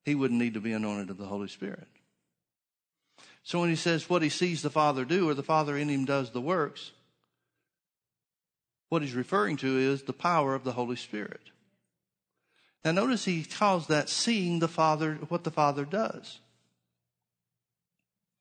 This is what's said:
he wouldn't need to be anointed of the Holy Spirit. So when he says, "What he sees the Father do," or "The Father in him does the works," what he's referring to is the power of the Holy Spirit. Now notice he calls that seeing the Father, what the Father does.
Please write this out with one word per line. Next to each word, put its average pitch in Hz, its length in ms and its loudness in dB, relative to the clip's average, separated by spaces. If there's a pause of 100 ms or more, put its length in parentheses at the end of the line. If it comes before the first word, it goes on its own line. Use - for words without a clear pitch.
he 147 80 0
wouldn't 131 260 2
need 120 140 0
to 110 80 -6
be 113 100 -4
anointed 104 380 -4
of 95 80 -10
the 101 80 -10
Holy 101 220 -6
Spirit. - 400 -12 (1500)
So - 180 -2
when 170 120 4
he 160 40 2
says, 156 320 2
"What 175 140 4
he 151 80 4
sees 175 320 0
the 147 80 -2
Father 147 340 4
do," 170 240 2
or 151 60 2
"The 139 80 -2
Father 151 340 2
in 147 140 -2
him 139 160 0
does 135 240 0
the 123 100 -6
works," 151 520 -2 (2000)
what 165 120 0
he's 131 140 -6
referring 185 420 0
to 135 220 0
is 135 240 0
the 135 100 -6
power 156 400 2
of 127 100 -4
the 127 100 -4
Holy 120 220 -4
Spirit. - 540 -10 (1400)
Now 160 60 2
notice 214 340 0
he 165 200 0
calls 185 420 0
that 151 200 2
seeing 180 520 0
the 165 80 4
Father, 156 480 2 (120)
what 170 160 -4
the 160 60 -4
Father 143 360 2
does. 175 520 -4 (2000)